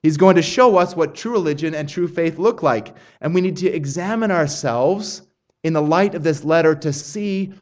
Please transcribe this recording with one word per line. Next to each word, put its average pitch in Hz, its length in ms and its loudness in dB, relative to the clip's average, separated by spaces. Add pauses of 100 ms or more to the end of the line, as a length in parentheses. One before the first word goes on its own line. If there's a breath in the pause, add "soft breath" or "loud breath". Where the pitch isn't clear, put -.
He's 156 140 2
going 180 220 6
to - 40 4
show 247 360 4
us 175 180 2
what 156 180 -2
true 233 200 -8
religion 160 420 -2
and 151 140 -6
true 175 180 -4
faith 165 320 -2
look 220 240 0
like, 117 320 0 (240 soft breath)
and 160 160 -4
we 185 60 4
need 180 160 -2
to 180 100 -2
examine 175 640 -2
ourselves 151 920 -2 (420)
in 160 80 0
the 151 80 2
light 175 340 2
of 156 80 -8
this 147 220 -2
letter 160 300 4
to 151 180 -6
see 196 580 -6 (100)